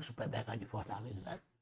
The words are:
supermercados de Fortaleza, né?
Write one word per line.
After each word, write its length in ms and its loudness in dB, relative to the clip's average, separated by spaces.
supermercados 580 2
de 60 -2
Fortaleza, 600 0
né? 140 -2